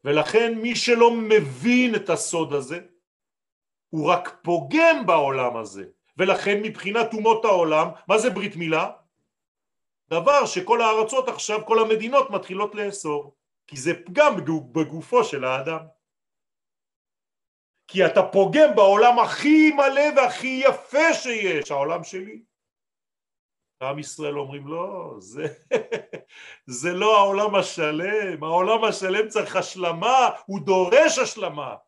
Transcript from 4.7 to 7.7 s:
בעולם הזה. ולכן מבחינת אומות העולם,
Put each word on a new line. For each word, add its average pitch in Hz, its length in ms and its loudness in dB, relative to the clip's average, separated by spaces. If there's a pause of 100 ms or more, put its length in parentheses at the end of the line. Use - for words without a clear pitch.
בעולם 135 520 0
הזה. 98 280 -12 (320)
ולכן 196 460 0
מבחינת 220 500 -4
אומות 220 320 2
העולם, 170 420 2 (200)